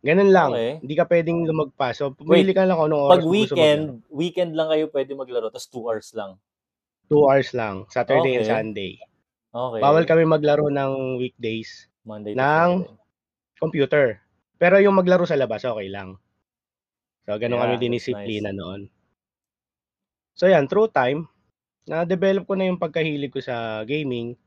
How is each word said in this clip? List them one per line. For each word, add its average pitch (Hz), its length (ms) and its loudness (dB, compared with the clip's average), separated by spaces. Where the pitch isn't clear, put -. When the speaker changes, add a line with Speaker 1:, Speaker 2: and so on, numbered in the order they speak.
Speaker 1:
Ganun 190 240 4
lang. 165 240 6
Speaker 2:
Okay. 117 180 -2
Speaker 1:
Hindi 147 140 -6
ka 165 100 2
pwedeng 170 300 2
lumagpas. 147 480 -4
So, 139 160 -4
Speaker 2:
Wait, 185 320 4
Speaker 1:
pumili 190 80 0
ka 190 140 2
lang 185 100 2
kung 156 160 0
anong 143 160 0
Speaker 2:
pag 139 80 8
Speaker 1:
oras 156 80 0
mo 165 60 0
gusto - 20 2
Speaker 2:
weekend, 151 340 4
Speaker 1:
maglaro. 120 240 -18
Speaker 2:
weekend 170 400 -4
lang 156 160 -2
kayo 156 240 0
pwede 135 240 -4
maglaro, 123 320 -6
tas 120 160 -16
two 123 220 -14
hours 110 260 -6
lang? 98 240 -12
Speaker 1:
Two 147 160 4
hours 135 320 2
lang. 104 320 -6
Saturday 135 480 0
and 110 80 0
Speaker 2:
Okay. 110 80 0
Speaker 1:
Sunday. 104 400 -6
Speaker 2:
Okay. 120 320 -6
Speaker 1:
Bawal 151 240 4
kami 165 240 4
maglaro 151 400 2
ng 135 480 -4
weekdays 117 720 -10
Speaker 2:
Monday 104 280 -12
to 113 40 -4
Speaker 1:
ng 151 320 2
Speaker 2:
Friday. - 160 -20
Speaker 1:
computer. 151 480 0
Pero 175 160 6
yung 202 160 6
maglaro 180 320 4
sa 165 160 -2
labas, 110 240 -4
okay 107 240 -6
lang. 95 320 -14
So, 104 160 -6
ganun 120 160 -2
Speaker 2:
Yeah, 120 80 0
Speaker 1:
kami 117 160 0
Speaker 2:
that's 123 80 -2
Speaker 1:
dinisiplina 107 640 -6
Speaker 2:
nice. 98 80 -10
Speaker 1:
noon. 92 200 -10
So, 175 80 0
yan, 160 240 6
through 220 240 0
time, 143 320 0
na-develop 180 560 -2
ko 202 80 -4
na 190 160 -2
yung 180 80 -4
pagkahilig 151 560 -4
ko 135 80 -6
sa 117 480 -8
gaming. 123 580 -6